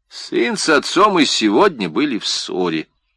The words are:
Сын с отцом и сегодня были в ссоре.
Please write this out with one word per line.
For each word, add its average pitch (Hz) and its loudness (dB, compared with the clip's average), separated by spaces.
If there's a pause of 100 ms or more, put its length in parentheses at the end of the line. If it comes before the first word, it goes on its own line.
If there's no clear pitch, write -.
Сын - -4
с - -2
отцом 175 2
и 135 4
сегодня 113 2
были 117 -2
в - -10
ссоре. 85 -4 (300)